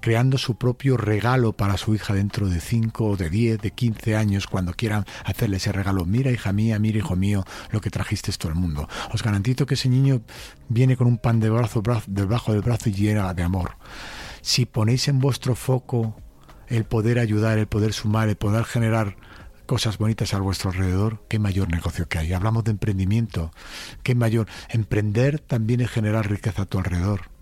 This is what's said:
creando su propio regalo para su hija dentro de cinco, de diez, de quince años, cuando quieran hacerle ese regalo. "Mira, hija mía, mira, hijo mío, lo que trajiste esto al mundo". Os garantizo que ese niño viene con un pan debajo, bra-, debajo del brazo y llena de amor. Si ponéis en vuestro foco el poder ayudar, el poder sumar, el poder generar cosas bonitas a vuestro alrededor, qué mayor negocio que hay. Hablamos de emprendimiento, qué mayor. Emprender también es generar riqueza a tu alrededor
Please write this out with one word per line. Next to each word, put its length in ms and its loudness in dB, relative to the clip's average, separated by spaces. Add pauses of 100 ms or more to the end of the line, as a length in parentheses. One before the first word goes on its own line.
creando 340 2
su 220 -2
propio 400 0
regalo 580 2
para 220 0
su 160 0
hija 180 -2
dentro 380 0
de 100 0
cinco, 560 0
de 140 -2
diez, 280 2
de 120 -4
quince 460 -2
años, 300 2
cuando 280 -2
quieran 320 -2 (180)
hacerle 320 -2
ese 160 -2
regalo. 320 0
"Mira, 260 2
hija 220 -2
mía, 260 2
mira, 200 2
hijo 180 -2
mío, 280 2 (260)
lo 100 -2
que 80 -4
trajiste 420 -4
esto 180 -4
al 60 -2
mundo". 320 -2 (280)
Os 80 -2
garantizo 420 0
que 80 -2
ese 160 0
niño 320 4 (480)
viene 300 4
con 80 4
un 100 4
pan 240 2
debajo, 400 2
bra-, 260 0
debajo 460 0
del 80 4
brazo 300 0
y 20 -2
llena 400 2
de 100 -2
amor. 360 -2 (640)
Si 240 0
ponéis 420 0
en 120 2
vuestro 340 0
foco 680 -2 (460)
el 180 0
poder 340 2
ayudar, 380 2
el 120 0
poder 260 0
sumar, 340 0
el 80 0
poder 280 0
generar 520 0 (480)
cosas 320 -2
bonitas 380 0
a 60 0
vuestro 300 -2
alrededor, 560 0
qué 120 -2
mayor 320 0
negocio 360 -2
que 120 -4
hay. 160 0
Hablamos 300 0
de 80 0
emprendimiento, 800 0 (520)
qué 120 0
mayor. 320 2 (220)
Emprender 680 0
también 420 0
es 80 0
generar 420 0
riqueza 320 -2
a 40 -2
tu 100 -4
alrededor 540 0 (120)